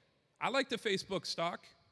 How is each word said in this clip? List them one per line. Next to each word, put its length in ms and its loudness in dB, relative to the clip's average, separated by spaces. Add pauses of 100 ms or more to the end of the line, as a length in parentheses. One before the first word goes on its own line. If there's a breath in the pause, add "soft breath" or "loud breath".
(400)
I 100 2
like 180 2
to 100 -2
Facebook 480 0
stalk. 400 -4 (260)